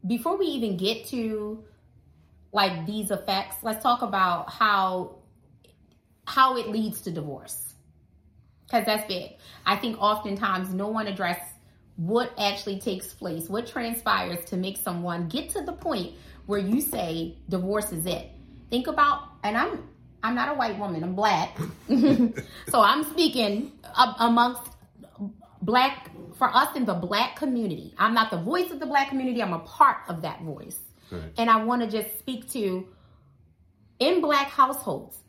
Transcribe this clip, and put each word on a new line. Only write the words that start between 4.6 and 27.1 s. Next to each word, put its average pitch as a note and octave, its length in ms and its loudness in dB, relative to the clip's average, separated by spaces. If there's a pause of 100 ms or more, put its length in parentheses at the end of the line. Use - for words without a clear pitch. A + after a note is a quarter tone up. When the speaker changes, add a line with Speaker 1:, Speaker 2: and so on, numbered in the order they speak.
Speaker 1:
how C4 320 4
it G#3+ 120 -4
leads G#3+ 320 -2
to F#3 100 -6
divorce. D3 540 -8 (1040)
'Cause A3+ 160 2
that's G#3+ 220 0
big. F3+ 240 -6 (340)
I G3+ 120 2
think A3 240 -4
oftentimes G3 720 0
no G3 160 -2
one A3 180 -4
address F#3 320 -2 (560)
what A3+ 420 0
actually G3+ 420 -2
takes F#3 340 -6
place, E3 340 -8
what G#3 180 -4
transpires G#3 840 -4
to G3 80 -4
make F#3+ 180 -4
someone F3 540 -4
get D4+ 220 -6
to G4+ 100 -4
the D#4+ 100 -6
point B3+ 440 -4 (320)
where G3+ 120 0
you G#3 220 0
say E3 560 -4 (100)
divorce F#3+ 460 -2
is D#3+ 120 -4
it. E3 240 -4 (400)
Think B3 180 0
about, D4 340 4 (220)
and G#3 120 0
I'm, F#4+ 320 -2 (340)
I'm A#3 140 -2
not B3 140 -2
a D4 60 -2
white A3+ 240 -2
woman, F3+ 240 -4
I'm F#3 120 -4
black. G3+ 420 2 (300)
<laughs> - 0 - (840)
So A#3 120 6
I'm B3+ 240 6
speaking B3+ 680 0 (260)
a-, B3 220 6
amongst A#3+ 440 4 (1000)
black, B3 500 2 (260)
for - 160 4
us B3+ 220 4
in C4 80 0
the G3+ 100 0
black G3 440 0